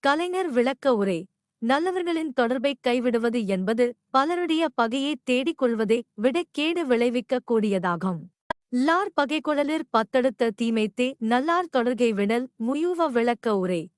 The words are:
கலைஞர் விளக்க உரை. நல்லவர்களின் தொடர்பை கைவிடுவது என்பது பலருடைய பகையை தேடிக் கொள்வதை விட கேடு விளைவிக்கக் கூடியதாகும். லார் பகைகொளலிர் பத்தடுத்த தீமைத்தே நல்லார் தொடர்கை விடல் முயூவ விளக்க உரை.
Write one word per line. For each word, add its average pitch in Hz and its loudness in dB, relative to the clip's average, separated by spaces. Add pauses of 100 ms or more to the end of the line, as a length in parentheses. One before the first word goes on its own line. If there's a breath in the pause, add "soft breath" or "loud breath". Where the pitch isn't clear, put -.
கலைஞர் 349 0
விளக்க 254 2
உரை. 196 0 (420)
நல்லவர்களின் 330 0
தொடர்பை 254 0 (100)
கைவிடுவது 240 0
என்பது 196 0 (260)
பலருடைய 320 0 (100)
பகையை 269 0 (100)
தேடிக் 262 0
கொள்வதை 226 2 (160)
விட 254 0
கேடு 330 -2
விளைவிக்கக் 240 0
கூடியதாகும். 185 0 (520)
லார் 330 0
பகைகொளலிர் 294 0
பத்தடுத்த 240 0
தீமைத்தே 226 0 (100)
நல்லார் 294 0
தொடர்கை 240 2
விடல் 214 0 (140)
முயூவ 320 0
விளக்க 233 0
உரை. 180 -2 (160)